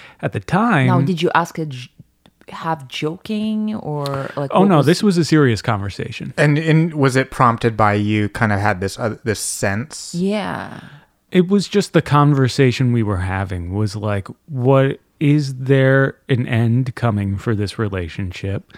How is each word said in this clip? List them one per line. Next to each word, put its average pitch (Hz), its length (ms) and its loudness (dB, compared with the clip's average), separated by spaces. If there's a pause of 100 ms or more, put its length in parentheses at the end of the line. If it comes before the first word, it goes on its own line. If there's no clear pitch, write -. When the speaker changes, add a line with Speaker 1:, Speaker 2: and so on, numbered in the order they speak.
(200)
Speaker 1:
at - 120 -4
the 107 80 -6
time 185 460 0
Speaker 2:
Now, 123 140 4
did 156 220 0
you 175 120 0
ask 170 240 -2
a 160 80 -4
j-, 127 220 -12 (600)
half 156 400 -8
joking 214 880 -4
or, 139 600 -6
like, 143 180 -4
Speaker 1:
Oh, 185 60 6
Speaker 2:
what 196 80 6
Speaker 1:
no, 185 100 4
Speaker 2:
was 135 80 4
Speaker 1:
this 170 160 4
was 202 160 2
a 170 60 2
serious 135 380 4
conversation. 104 760 -6
Speaker 3:
And, 147 220 4
and 160 360 2
was 135 220 2
it 131 140 0
prompted 117 460 2
by 104 180 4
you 104 340 0
kinda 107 300 0
had 101 220 0
this, 98 180 -6
uh, 117 260 -4
this 107 160 -2
sense? - 760 -6
Speaker 2:
Yeah. 180 680 -4 (500)
Speaker 1:
It 185 180 2
was 196 200 2
just - 260 -2
the 160 80 4
conversation 135 880 4
we 117 100 2
were 101 160 -2
having 92 560 -4
was 104 220 -2
like, 101 320 -4 (200)
what, 135 520 2 (180)
is 143 360 2
there 135 640 2 (100)
an 127 180 0
end 120 480 0
coming 101 440 -2
for 117 160 -4
this 101 240 -4
relationship? 95 1000 -6